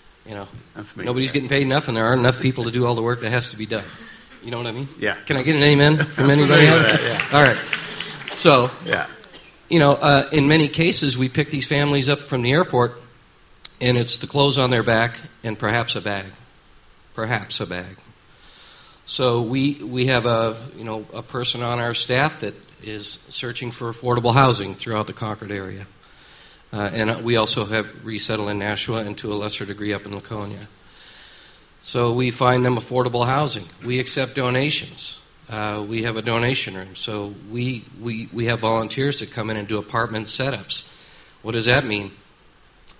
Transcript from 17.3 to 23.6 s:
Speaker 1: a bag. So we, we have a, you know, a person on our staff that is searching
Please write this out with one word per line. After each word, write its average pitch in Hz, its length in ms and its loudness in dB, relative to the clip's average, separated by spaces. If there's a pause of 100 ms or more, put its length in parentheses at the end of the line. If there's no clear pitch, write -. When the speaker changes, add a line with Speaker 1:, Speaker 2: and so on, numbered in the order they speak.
Speaker 1:
a 104 40 -6
bag. 90 320 -10 (1080)
So 123 360 0
we, 135 340 0
we 123 320 -2
have 123 180 2
a, 113 320 0 (180)
you - 80 -14
know, 110 300 -8
a 113 100 -12
person 120 400 -4
on 120 160 -2
our 117 140 -4
staff 131 480 0
that 101 120 -6 (300)
is 107 460 -10
searching 120 420 -8